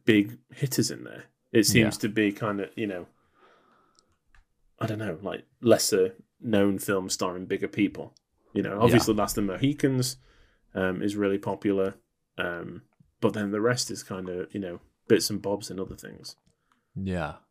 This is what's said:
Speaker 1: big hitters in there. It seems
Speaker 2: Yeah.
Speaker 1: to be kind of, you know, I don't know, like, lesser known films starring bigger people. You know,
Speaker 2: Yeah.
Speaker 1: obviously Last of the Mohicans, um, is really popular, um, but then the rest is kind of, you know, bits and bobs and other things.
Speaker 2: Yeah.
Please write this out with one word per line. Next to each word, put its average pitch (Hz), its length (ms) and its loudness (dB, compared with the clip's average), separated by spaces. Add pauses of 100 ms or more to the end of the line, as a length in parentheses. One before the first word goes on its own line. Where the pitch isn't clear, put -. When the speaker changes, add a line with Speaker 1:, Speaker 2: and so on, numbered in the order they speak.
Speaker 1:
big 107 340 4 (160)
hitters - 360 0
in 60 140 -12
there. 57 200 -16 (280)
It 113 120 6
seems 110 320 4
Speaker 2:
Yeah. - 60 -10
Speaker 1:
to 117 60 -2
be 104 240 2
kind 104 280 -4
of, 95 160 -8
you 113 100 -6
know, 90 220 -8 (1700)
I 110 80 -4
don't 107 120 -4
know, 98 240 -6
like, 92 220 -8 (160)
lesser 107 540 4 (260)
known 101 380 2
films 95 360 -4
starring 92 320 -6
bigger 95 220 -4
people. 95 460 -4 (380)
You 101 100 0
know, 95 140 -4
Speaker 2:
Yeah. 104 80 0
Speaker 1:
obviously 113 300 6
Last 104 240 -2
of 104 80 0
the 95 60 -2
Mohicans, 131 640 0 (580)
um, 92 280 -2
is 104 140 -2
really 98 220 2
popular, 98 560 -2 (440)
um, 87 440 -8 (380)
but 107 120 2
then 104 180 -4
the 104 100 -2
rest 120 300 0
is 98 120 -12
kind 92 260 -10
of, 90 260 -8
you 104 60 -6
know, 87 200 -8 (280)
bits 98 220 6
and 101 100 -4
bobs 101 300 -6
and 92 100 -8
other 95 160 -8
things. - 400 -18 (580)
Speaker 2:
Yeah. 90 420 -4 (140)